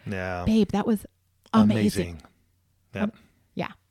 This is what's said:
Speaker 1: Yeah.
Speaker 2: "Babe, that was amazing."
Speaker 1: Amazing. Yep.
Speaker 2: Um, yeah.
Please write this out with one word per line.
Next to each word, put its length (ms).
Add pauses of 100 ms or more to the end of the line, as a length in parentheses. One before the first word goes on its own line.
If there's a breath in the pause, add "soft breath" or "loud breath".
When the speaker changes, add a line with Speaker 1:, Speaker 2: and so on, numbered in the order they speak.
Speaker 1:
Yeah. 400
Speaker 2:
"Babe, 280
that 120
was 220 (480)
amazing." 240
Speaker 1:
Amazing. 440 (720)
Yep. 100
Speaker 2:
Um, 80 (420)
yeah. 140 (220)